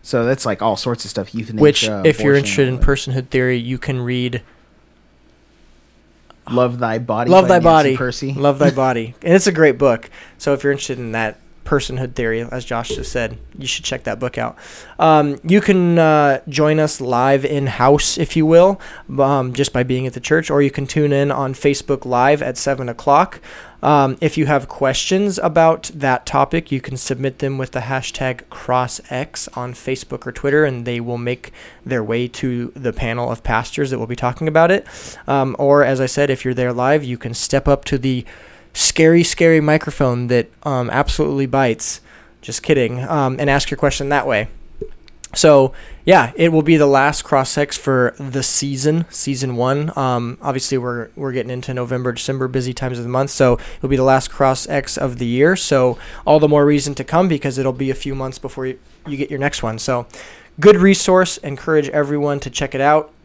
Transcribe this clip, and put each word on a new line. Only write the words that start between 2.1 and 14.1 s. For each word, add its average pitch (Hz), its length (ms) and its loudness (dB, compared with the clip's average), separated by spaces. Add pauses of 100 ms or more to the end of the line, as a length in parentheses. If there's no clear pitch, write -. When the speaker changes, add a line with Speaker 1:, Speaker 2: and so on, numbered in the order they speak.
Speaker 2:
you're 143 140 2
Speaker 1:
abortion, 139 40 4
Speaker 2:
interested 139 300 0
in 127 60 -2
Speaker 1:
all 127 60 -6
that. - 80 6
Speaker 2:
personhood 131 400 -2
theory, 127 300 0
you 123 200 -6
can 127 240 -6
read 123 400 -4 (2000)
Speaker 1:
Love 123 300 0
Thy 113 180 -2
Body 117 320 -2
Speaker 2:
Love 185 200 8
Speaker 1:
by 180 100 6
Speaker 2:
Thy 165 40 0
Speaker 1:
Nancy - 0 - (300)
Speaker 2:
Body. 127 40 -2
Speaker 1:
Percy. 131 360 -6
Speaker 2:
Love 139 240 2
Thy 139 140 4
Speaker 1:
<laughs> 127 40 -10
Speaker 2:
Body. 123 460 -2
And 170 120 2
it's 190 140 4
a 196 40 2
great 156 260 4
book. 127 320 2 (280)
So 143 160 -2
if 139 100 -2
you're 143 80 2
interested 139 260 -4
in 117 140 -10
that 113 280 -4 (260)
personhood 127 500 -2
theory, 113 260 -2
as 123 220 -10
Josh 117 260 -6
just - 220 -8
said, 117 260 -4 (200)
you 135 100 -10
should - 160 -6
check - 220 -8
that 110 140 -6